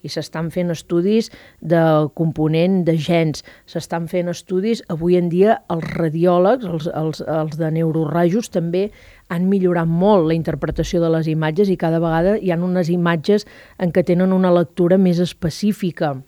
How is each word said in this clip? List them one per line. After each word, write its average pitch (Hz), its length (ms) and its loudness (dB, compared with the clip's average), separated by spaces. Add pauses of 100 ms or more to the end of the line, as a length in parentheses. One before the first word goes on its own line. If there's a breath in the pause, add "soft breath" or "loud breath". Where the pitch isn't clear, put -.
i 151 60 -14
s'estan 165 420 -8
fent 175 220 -2
estudis 190 580 0 (300 loud breath)
de 165 200 0 (340)
component 160 720 0
de 165 120 2
gens, 160 460 0 (220 loud breath)
s'estan 170 420 -8
fent 175 220 -4
estudis, 185 580 -4
avui 175 300 0
en 175 120 2
dia 190 400 2
els 165 140 -4
radiòlegs, 175 800 2
els, 165 220 -6
els, 156 340 -4
els 156 360 -4
de 160 140 -2
neurorajos, 165 760 0
també 180 420 -2 (360 loud breath)
han 180 220 -2
millorat 175 380 2
molt 175 400 2
la 165 80 0
interpretació 165 640 -4
de 165 80 2
les 160 180 0
imatges 156 420 0
i 180 80 2
cada 165 220 0
vegada 170 380 0
hi 185 140 -2
ha 165 60 0
unes 180 320 0
imatges 175 560 0 (320 loud breath)
en 175 140 -2
què 180 140 2
tenen 185 280 2
una 185 180 2
lectura 175 460 2
més 180 220 2
específica. 170 960 -4 (120)